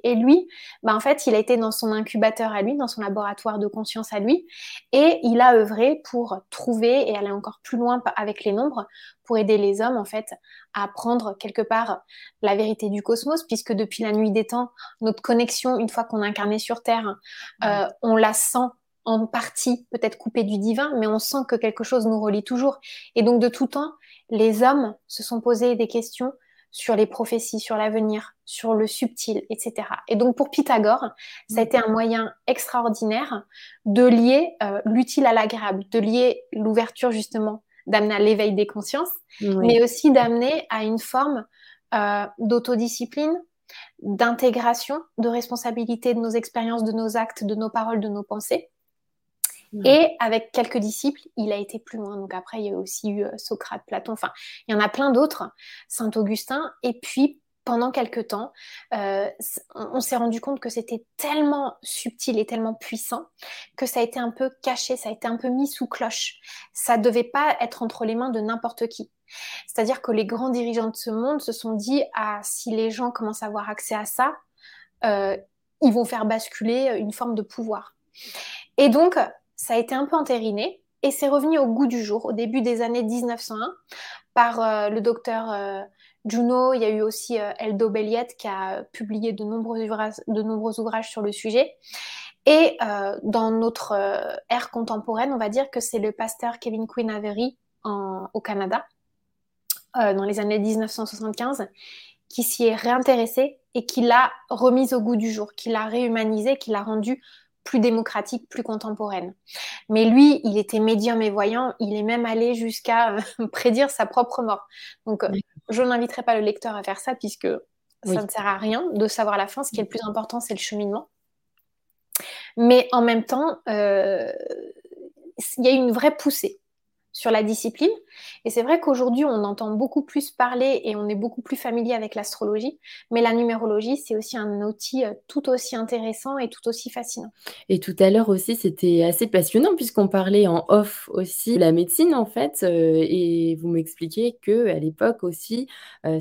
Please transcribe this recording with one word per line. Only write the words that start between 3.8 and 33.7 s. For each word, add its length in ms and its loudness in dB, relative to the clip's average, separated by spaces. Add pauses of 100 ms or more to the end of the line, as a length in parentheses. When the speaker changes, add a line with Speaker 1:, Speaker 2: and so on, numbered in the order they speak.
Speaker 1:
à 80 -4
lui, 260 2 (460)
et 320 6
il 160 4
a 140 10
œuvré 540 4
pour 300 -4 (100)
trouver 640 2
et 60 -2
aller 160 -4
encore 320 -8
plus 120 -6
loin 220 2
pa-, 160 -4
avec 300 -6
les 80 0
nombres, 340 -2 (380)
pour 120 0
aider 220 4
les 220 2
hommes, 160 0
en 80 -4
fait, 220 -8 (480)
à 120 -2
prendre 540 -4
quelque 220 -4
part 400 -2 (380)
la 140 2
vérité 340 -2
du 140 -4
cosmos, 460 0
puisque 240 -4
depuis 320 -4
la 80 -2
nuit 180 2
des 160 0
temps, 240 -4 (300)
notre 220 -2
connexion, 540 0
une 120 -2
fois 160 -4
qu'on 180 -4
est 60 0
incarné 320 -2
sur 240 -6
Terre, 320 0 (460)
Speaker 2:
Mhm. 60 0
Speaker 1:
euh, 200 0 (140)
on 120 4
la 180 6
sent 360 0 (360)
en 220 0
partie 640 -2
peut-être 260 -2
coupée 280 -2
du 140 -2
divin, 380 0
mais 120 2
on 100 2
sent 200 -2 (100)
que 80 2
quelque 260 -2
chose 240 0
nous 140 2
relie 240 0
toujours. 340 0 (380)
Et 80 4
donc, 160 6
de 80 4
tout 180 0
temps, 240 -4 (400)
les 320 4
hommes 320 4 (140)
se 160 -12
sont 160 -4
posés 340 4
des 140 0
questions 440 -4 (380)
sur 240 -2
les 120 6
prophéties, 520 -4
sur 180 -4
l'avenir, 580 -2 (100)
sur 300 -2
le 120 4
subtil, 640 -4
et 80 -6
cetera. 480 -8
Et 80 0
donc, 220 4
pour 160 0
Pythagore, 520 4 (440)
ça 80 -4
a 60 4
Speaker 2:
Mhm. 40 4
Speaker 1:
été 120 4
un 100 2
moyen 440 0 (140)
extraordinaire 960 -2 (420)